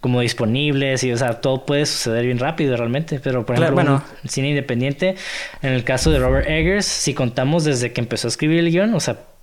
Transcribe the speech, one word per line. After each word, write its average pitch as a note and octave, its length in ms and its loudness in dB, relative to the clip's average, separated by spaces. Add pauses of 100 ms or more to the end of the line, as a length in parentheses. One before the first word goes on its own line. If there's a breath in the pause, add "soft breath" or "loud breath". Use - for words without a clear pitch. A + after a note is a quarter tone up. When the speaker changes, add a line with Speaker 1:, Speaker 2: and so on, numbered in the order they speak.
Speaker 1:
Como B2 200 2
disponibles C3+ 800 0
y, B2+ 100 0
o A#2+ 40 0
sea, A#2+ 220 0
todo C3 260 -2
puede D3 200 2
suceder A#2 400 -2
bien B2 140 0
rápido C#3 360 0
realmente. B2+ 480 -2
Pero, B2+ 220 -2
por B2 100 0
Speaker 2:
Claro, D#3+ 200 2
Speaker 1:
ejemplo, C#3+ 240 4
Speaker 2:
bueno. C#3+ 60 -8 (180)
Speaker 1:
un C3 60 -10
cine C#3 200 -2
independiente, C#3 640 0 (460 loud breath)
en C3+ 120 0
el B2 100 0
caso C3 280 2
de D3 80 4
Robert C3 300 2
Eggers, F3 360 2
si - 280 -2
contamos C3 500 0
desde B2 300 0
que B2+ 80 -2
empezó A#2 260 -2
a - 20 0
escribir D#3 300 0
el E3+ 120 2
guión, G3+ 240 2
o D#3 40 2
sea - 200 -4 (240)